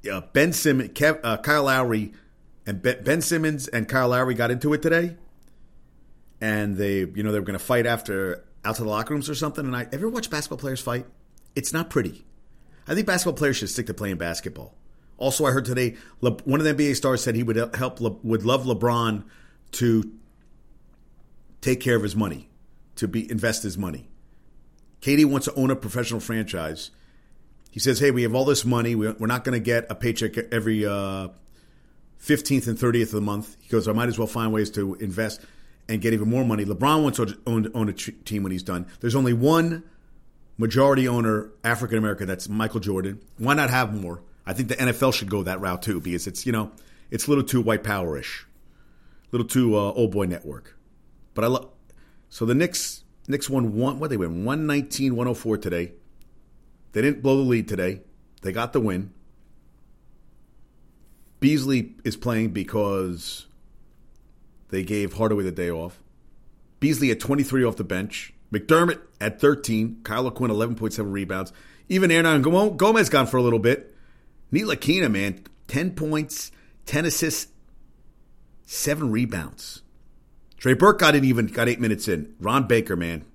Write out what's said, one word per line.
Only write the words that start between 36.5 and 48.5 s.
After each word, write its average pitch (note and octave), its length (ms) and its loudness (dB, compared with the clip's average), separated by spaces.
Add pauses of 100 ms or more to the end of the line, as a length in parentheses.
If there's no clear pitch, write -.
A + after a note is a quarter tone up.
LeBron C3 400 2
wants C3+ 140 0
to G#2 280 -2
own, A2+ 300 0
own A2 140 0
a - 20 -4
t-, - 220 -10
team G#2 300 -6
when F#2+ 100 -4
he's F2+ 100 -6
done. F2+ 220 -4 (160)
There's A#2+ 120 -2
only B2+ 200 2
one E3 500 2 (760)
majority C3 520 4
owner, A2+ 420 0 (140)
African A#2 320 0
American, G#2 300 -2
that's F#2 200 -6
Michael A2 320 -2
Jordan. G2 400 -4 (200)
Why B2+ 160 2
not C#3+ 140 2
have B2 240 0
more? F2 300 -8 (220)
I F#2+ 80 -6
think A2+ 160 -4
the B2 100 -2
N B2+ 80 2
F B2 160 0
L C3 80 4
should G2+ 180 -4
go G2+ 140 -2
that F#2 160 -4
route F#2 220 -4
too, F#2+ 180 -4
because F2 280 -4
it's, - 180 -10
you B2 80 0
know, G#2+ 180 -2 (400)
it's A2+ 160 -4
a - 20 -4
little C#3+ 140 4
too B2+ 160 0
white G#2+ 240 0
power-ish, F2 640 -6 (800)